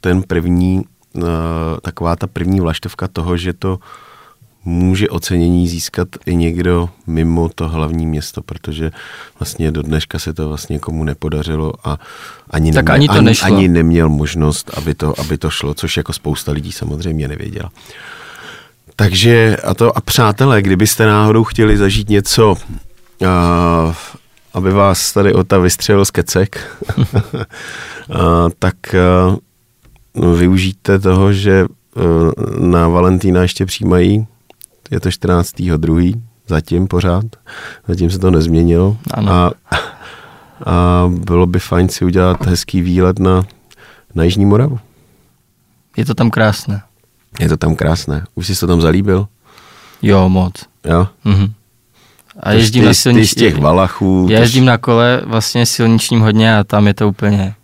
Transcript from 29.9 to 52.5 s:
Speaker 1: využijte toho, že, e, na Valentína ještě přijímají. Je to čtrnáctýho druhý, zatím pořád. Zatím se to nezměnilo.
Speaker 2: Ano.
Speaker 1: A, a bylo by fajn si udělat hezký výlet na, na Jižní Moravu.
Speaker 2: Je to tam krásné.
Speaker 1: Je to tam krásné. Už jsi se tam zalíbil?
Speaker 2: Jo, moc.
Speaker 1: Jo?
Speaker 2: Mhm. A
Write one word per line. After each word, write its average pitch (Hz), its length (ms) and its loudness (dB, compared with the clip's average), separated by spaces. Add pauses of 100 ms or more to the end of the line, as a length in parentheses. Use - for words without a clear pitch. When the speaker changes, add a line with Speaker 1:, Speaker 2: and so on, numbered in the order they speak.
Speaker 1:
využijte 95 600 0
toho, 95 340 2
že, 98 200 0
e, 95 140 4 (920)
na 87 300 2
Valentína 90 540 2
ještě 90 240 -2
přijímají. 92 600 0 (640)
Je - 100 -4
to 95 100 -4
čtrnáctýho 90 680 -2
druhý, 85 460 0 (240)
zatím 87 420 -2
pořád. 90 360 0 (640)
Zatím 90 220 0
se 95 80 -4
to 92 120 2
nezměnilo. 85 680 2 (140)
Speaker 2:
Ano. 101 220 -2
Speaker 1:
A, 90 180 2 (1160)
a 90 420 2
bylo 90 380 0
by 90 120 0
fajn 92 300 0
si - 160 -4
udělat 90 420 2
hezký 90 340 -2
výlet 90 380 2
na, 92 260 2 (720)
na 82 100 0
Jižní 98 220 2
Moravu. 120 320 2 (1200)
Speaker 2:
Je 110 80 -2
to 113 100 -2
tam 117 160 2
krásné. 101 520 0 (580)
Speaker 1:
Je 82 80 0
to 78 80 0
tam 80 200 0
krásné. 76 480 -2 (100)
Už 87 120 -8
jsi 95 80 -4
se 90 120 -4
tam 87 140 2
zalíbil? 92 460 2 (760)
Speaker 2:
Jo, 98 260 4
moc. 92 240 0 (320)
Speaker 1:
Jo? 85 240 2 (160)
Speaker 2:
Mhm. 101 280 2 (880)
A - 120 -4